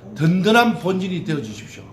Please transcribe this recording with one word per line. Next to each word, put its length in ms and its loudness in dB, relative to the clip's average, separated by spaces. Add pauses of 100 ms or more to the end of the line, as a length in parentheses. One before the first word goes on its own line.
(160)
든든한 640 4
본진이 440 -2
되어주십시오. 680 -8